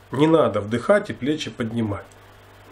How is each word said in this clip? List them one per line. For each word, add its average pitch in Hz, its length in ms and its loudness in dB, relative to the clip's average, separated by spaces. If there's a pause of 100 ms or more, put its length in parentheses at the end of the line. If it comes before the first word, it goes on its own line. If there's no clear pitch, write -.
(100)
Не 143 160 2
надо 131 340 4
вдыхать 120 500 0
и - 20 -4
плечи 147 360 -4
поднимать. 113 580 -6 (640)